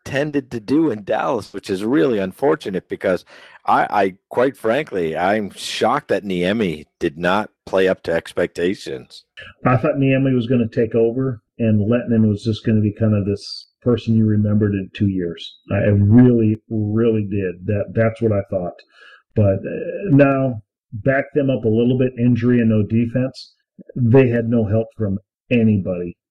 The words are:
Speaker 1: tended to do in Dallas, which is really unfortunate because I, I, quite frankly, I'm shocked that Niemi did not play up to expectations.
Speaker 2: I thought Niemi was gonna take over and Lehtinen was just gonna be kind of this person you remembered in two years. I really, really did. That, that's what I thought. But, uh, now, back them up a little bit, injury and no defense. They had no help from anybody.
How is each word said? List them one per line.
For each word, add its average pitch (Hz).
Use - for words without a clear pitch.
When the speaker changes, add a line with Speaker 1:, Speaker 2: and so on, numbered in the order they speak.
Speaker 1:
tended 143
to 117
do 139
in 107
Dallas, 113
which -
is 95
really 127
unfortunate 98
because 95
I, 120
I, 98
quite 127
frankly, 110
I'm 98
shocked -
that 98
Niemi 90
did 80
not 90
play 95
up 92
to 85
expectations. 82
Speaker 2:
I 127
thought 147
Niemi 135
was 120
gonna 120
take 113
over 117
and 107
Lehtinen 117
was 104
just 110
gonna 107
be 104
kind 107
of 101
this -
person 113
you 110
remembered 104
in 95
two 104
years. 90
I 101
really, 110
really 110
did. 95
That, 101
that's 113
what 113
I 98
thought. 90
But, 98
uh, -
now, 135
back 135
them 139
up 120
a 113
little 120
bit, 127
injury 120
and 113
no 110
defense. 120
They 127
had 117
no 117
help 110
from 95
anybody. 95